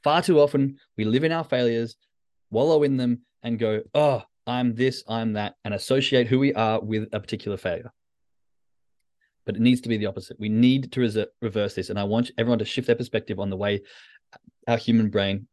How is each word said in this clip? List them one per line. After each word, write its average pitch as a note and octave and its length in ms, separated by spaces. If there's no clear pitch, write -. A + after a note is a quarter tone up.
Far D#3+ 200
too D#3+ 180
often C#3 380
we G#2+ 80
live B2 200
in D#3+ 80
our E3 120
failures, A#2 520
wallow D3 320
in C#3 140
them, A#2+ 260
and A#2 160
go, A2 240
"Oh, D3 280
I'm B2 280
this, B2+ 320
I'm A2+ 280
that," G#2 200
and G#2 80
associate B2+ 540
who C3 120
we C3+ 160
are A2 260
with G#2+ 320
a G#2+ 80
particular G2+ 360
failure. - 360
But G#2 120
it A2+ 60
needs B2 200
to A#2 60
be A2+ 80
the G#2 100
opposite. F#2+ 340
We G#2+ 80
need B2 440
to B2+ 80
res-, A2 400
reverse G#2 340
this. - 160
And G2 80
I G2+ 60
want A2+ 320
everyone A#2 220
to A2 60
shift - 240
their A#2 80
perspective A2 420
on G2+ 100
the G2 80
way G2+ 260
our A#2+ 100
human A2+ 320
brain G2 440